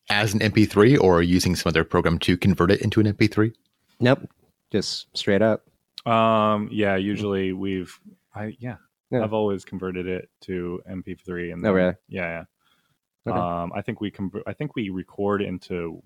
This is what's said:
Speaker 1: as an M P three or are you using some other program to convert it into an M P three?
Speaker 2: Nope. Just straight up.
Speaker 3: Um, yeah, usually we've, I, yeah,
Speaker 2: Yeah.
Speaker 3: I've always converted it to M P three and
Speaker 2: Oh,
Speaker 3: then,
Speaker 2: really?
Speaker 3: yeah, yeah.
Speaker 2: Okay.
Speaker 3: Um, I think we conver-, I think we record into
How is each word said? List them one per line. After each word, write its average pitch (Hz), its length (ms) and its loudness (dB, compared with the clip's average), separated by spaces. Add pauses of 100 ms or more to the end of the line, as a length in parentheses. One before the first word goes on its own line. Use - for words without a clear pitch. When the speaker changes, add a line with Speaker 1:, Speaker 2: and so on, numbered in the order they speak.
Speaker 1:
as 104 280 0
an 107 60 0
M 107 100 2
P 107 140 6
three 113 300 6
or 92 220 6
are 85 60 4
you 87 100 4
using 90 220 2
some 85 160 -2
other 80 120 2
program 82 360 0
to 90 180 0
convert 87 320 2
it 101 120 2
into 110 180 0
an 107 80 4
M 101 80 -2
P 113 120 2
three? 107 240 0 (480)
Speaker 2:
Nope. 127 300 2 (420)
Just - 360 -4 (100)
straight 101 240 2
up. 110 240 2 (400)
Speaker 3:
Um, 110 680 2
yeah, 101 240 0
usually 98 580 -2
we've, 95 460 -6 (360)
I, 107 240 -10
yeah, 120 160 -12 (340)
Speaker 2:
Yeah. 123 140 -2
Speaker 3:
I've 107 100 -4
always 101 320 -2
converted 90 400 -8
it 92 240 -8 (120)
to 90 460 -8
M 92 140 -10
P 90 140 -12
three 87 360 -10
and 87 140 -8
Speaker 2:
Oh, 107 40 2
Speaker 3:
then, 98 40 4
Speaker 2:
really? 90 220 2 (120)
Speaker 3:
yeah, 85 360 -8 (840)
yeah. 113 60 -4
Speaker 2:
Okay. 90 80 -2
Speaker 3:
Um, 87 340 -4
I 101 80 -6
think 113 180 -8
we 101 120 -6
conver-, 95 340 -8
I 101 80 -8
think 151 220 -8
we 107 140 -4
record 101 520 -2
into 90 640 -8